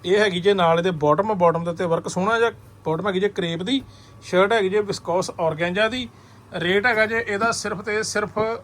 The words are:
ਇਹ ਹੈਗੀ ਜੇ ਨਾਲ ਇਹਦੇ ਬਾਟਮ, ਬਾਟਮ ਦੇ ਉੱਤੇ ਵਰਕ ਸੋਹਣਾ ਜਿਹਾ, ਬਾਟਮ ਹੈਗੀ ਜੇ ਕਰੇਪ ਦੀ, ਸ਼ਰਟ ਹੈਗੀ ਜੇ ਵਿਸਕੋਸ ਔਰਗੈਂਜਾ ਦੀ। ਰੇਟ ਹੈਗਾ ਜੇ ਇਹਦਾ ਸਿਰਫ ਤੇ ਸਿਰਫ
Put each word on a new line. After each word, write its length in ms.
ਇਹ 140
ਹੈਗੀ 220
ਜੇ 140
ਨਾਲ 240
ਇਹਦੇ 120
ਬਾਟਮ, 440
ਬਾਟਮ 300
ਦੇ 60
ਉੱਤੇ 140
ਵਰਕ 240
ਸੋਹਣਾ 300
ਜਿਹਾ, 120
ਬਾਟਮ 220
ਹੈਗੀ 120
ਜੇ 80
ਕਰੇਪ 340
ਦੀ, 200
ਸ਼ਰਟ 300
ਹੈਗੀ 160
ਜੇ 120
ਵਿਸਕੋਸ 500
ਔਰਗੈਂਜਾ 580
ਦੀ। 200
ਰੇਟ 320
ਹੈਗਾ 200
ਜੇ 220
ਇਹਦਾ 240
ਸਿਰਫ 280
ਤੇ 220
ਸਿਰਫ 360